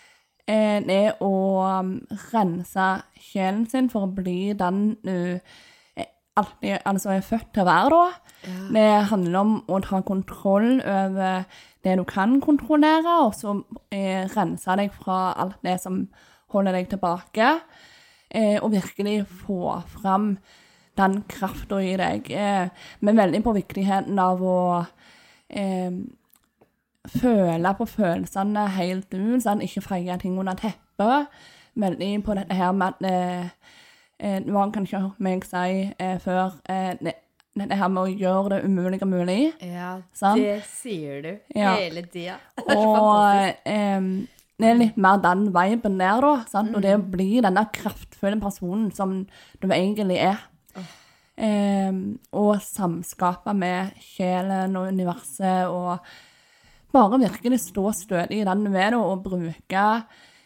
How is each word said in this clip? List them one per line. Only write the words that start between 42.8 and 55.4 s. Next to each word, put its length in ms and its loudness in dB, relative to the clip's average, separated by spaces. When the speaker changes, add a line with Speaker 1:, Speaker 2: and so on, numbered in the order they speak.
Speaker 2:
fantastisk. 600 4
Speaker 1:
ehm, 600 -2
det 100 4
er 60 8
litt 220 4
mer 220 6
den 340 2
viben 460 0
der 220 2
da, 280 4
sant? 260 -2
Og 80 2
det 160 4
å 40 0
Speaker 2:
Mm. 80 -8
Speaker 1:
bli 300 0
denne 320 2
kraftfulle 680 -6
personen 540 -4
som 320 -4
du 80 -2
egentlig 500 0
er. 200 2
Speaker 2:
Åh. 80 -14
Speaker 1:
Ehm, 800 0
og 240 2
samskape 1000 -4
med 440 -2
sjelen 760 -2
og 160 -4
universet, 760 -2